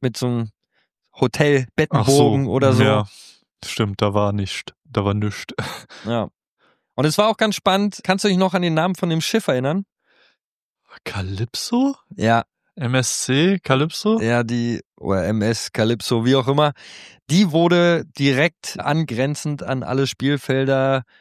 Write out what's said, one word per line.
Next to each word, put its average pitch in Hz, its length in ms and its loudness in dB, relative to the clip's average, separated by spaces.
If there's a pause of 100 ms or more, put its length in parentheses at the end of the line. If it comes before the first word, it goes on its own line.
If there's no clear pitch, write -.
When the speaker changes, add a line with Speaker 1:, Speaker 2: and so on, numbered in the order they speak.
Speaker 1:
mit 123 180 -4
so 127 80 -4
einem 120 240 -4 (640)
Hotel-Bettenbogen 135 1300 2
Speaker 2:
Ach 135 40 -2
so, 107 40 -2
Speaker 1:
oder 113 240 2
so. 110 80 4
Speaker 2:
ja. 107 240 2 (580)
Stimmt, - 380 -4
da 104 100 2
war 104 200 2
nicht, - 420 -6 (100)
da 104 200 -4
war 101 100 2
nischt. 104 440 -6
<laughs> - 460 -12
Speaker 1:
Ja. 110 240 -4 (640)
Und 127 100 0
es 151 120 0
war 208 120 2
auch 220 80 0
ganz 214 180 0
spannend. 196 480 0
Kannst 190 220 0
du 214 40 0
dich 185 80 2
noch 185 180 0
an 185 80 -2
den 170 120 0
Namen 170 220 0
von 180 120 -2
dem 165 120 0
Schiff - 280 -2
erinnern? 147 360 0 (1200)
Speaker 2:
Calypso? 107 920 -4 (200)
Speaker 1:
Ja. 113 280 2 (300)
Speaker 2:
M 127 200 -4
S - 300 -2
C, 170 380 2
Calypso? 165 580 0
Speaker 1:
Ja, 120 220 0
die, 117 380 -4 (180)
oder 95 280 -2
M 104 160 0
S 110 300 -2
Calypso, 113 520 0
wie 127 120 4
auch 127 120 0
immer. 143 240 2 (580)
Die 175 220 4
wurde 170 520 4 (140)
direkt 139 600 0
angrenzend 143 840 -4
an 123 200 -4
alle 131 240 -2
Spielfelder 135 960 -2 (180)